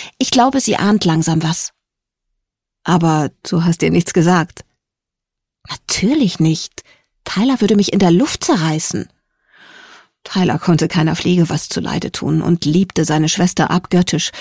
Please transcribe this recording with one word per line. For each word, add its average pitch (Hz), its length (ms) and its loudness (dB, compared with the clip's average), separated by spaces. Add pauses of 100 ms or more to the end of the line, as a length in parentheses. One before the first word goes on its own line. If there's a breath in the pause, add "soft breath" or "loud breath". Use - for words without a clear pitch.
(200 loud breath)
Ich 262 100 -2
glaube, 262 320 2
sie - 160 0
ahnt 208 280 2
langsam 160 360 2
was. - 320 -4 (1080)
Aber 160 480 0 (180)
du 170 140 0
hast 170 180 0
ihr 165 100 0
nichts 170 220 0
gesagt. 175 500 0 (1040)
Natürlich - 720 -2
nicht. 160 440 -2 (420 soft breath)
Tyler 247 360 0
würde 208 140 4
mich 202 180 2
in 208 60 2
der 180 120 4
Luft 208 320 0
zerreißen. 160 640 -2 (1120 loud breath)
Tyler 175 360 -2
konnte 165 280 2
keiner 160 280 0
Fliege 180 340 0
was 156 180 -4
zuleide - 440 -6
tun 156 320 -2
und 170 200 0
liebte 170 420 0
seine 156 220 0
Schwester 170 440 0
abgöttisch, 175 680 0